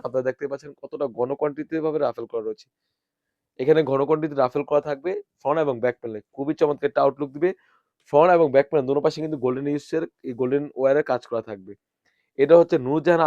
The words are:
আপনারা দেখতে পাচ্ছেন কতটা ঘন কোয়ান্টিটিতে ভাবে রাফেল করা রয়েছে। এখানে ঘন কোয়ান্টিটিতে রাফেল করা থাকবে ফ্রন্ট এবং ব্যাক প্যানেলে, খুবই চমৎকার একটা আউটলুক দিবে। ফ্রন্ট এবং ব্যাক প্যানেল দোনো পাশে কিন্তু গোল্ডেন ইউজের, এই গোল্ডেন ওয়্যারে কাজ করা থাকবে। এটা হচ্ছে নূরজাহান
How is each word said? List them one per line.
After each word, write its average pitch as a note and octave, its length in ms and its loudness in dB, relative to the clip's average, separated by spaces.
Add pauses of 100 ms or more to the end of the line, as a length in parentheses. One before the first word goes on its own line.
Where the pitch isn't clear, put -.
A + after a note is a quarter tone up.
আপনারা B2+ 220 -4
দেখতে C3 220 -8
পাচ্ছেন C#3 200 -12 (100)
কতটা C#3+ 260 -6 (120)
ঘন B2 120 -2 (100)
কোয়ান্টিটিতে D3+ 460 -4
ভাবে D#3 140 -2
রাফেল A#2+ 320 -4
করা A2+ 160 -4
রয়েছে। - 180 -10 (960)
এখানে D3+ 180 6 (100)
ঘন C3+ 180 2
কোয়ান্টিটিতে D#3 320 0
রাফেল C3 300 0
করা D3 180 2
থাকবে C#3+ 220 -6 (300)
ফ্রন্ট D3 240 0
এবং C#3 100 -2 (100)
ব্যাক A#2+ 160 0
প্যানেলে, A2 200 -10 (140)
খুবই C#3 260 -6
চমৎকার D3 300 0
একটা C#3+ 140 -2
আউটলুক C#3 320 -2
দিবে। E3+ 140 0 (580)
ফ্রন্ট D#3 280 6
এবং E3 180 4
ব্যাক C#3 160 6
প্যানেল C#3 200 0
দোনো C#3+ 140 0
পাশে D#3 200 0
কিন্তু D#3 200 -6
গোল্ডেন C3 280 -2
ইউজের, D#3 300 -4 (260)
এই B2+ 120 -8
গোল্ডেন C3+ 240 0 (140)
ওয়্যারে C3+ 320 2
কাজ B2 200 -2
করা A2+ 180 -4
থাকবে। G2+ 240 -16 (720)
এটা C#3+ 180 6
হচ্ছে E3+ 160 2 (100)
নূরজাহান D#3+ 400 2